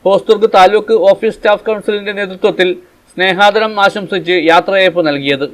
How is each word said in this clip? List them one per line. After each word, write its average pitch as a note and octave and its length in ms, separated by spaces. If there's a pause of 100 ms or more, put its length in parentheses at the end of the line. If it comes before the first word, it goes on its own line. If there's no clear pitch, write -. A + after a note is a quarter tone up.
ഹോസ്ദുർഗ് G#3 480
താലൂക്ക് G#3 400 (160)
ഓഫീസ് A3 260
സ്റ്റാഫ് G#3 300
കൗൺസിലിന്റെ G#3 440 (100)
നേതൃത്വത്തിൽ F#3 480 (420)
സ്നേഹാദരം G3+ 760
ആശംസിച്ച് F#3 500 (160)
യാത്രയയപ്പ് F3 580
നൽകിയത്. C#3 440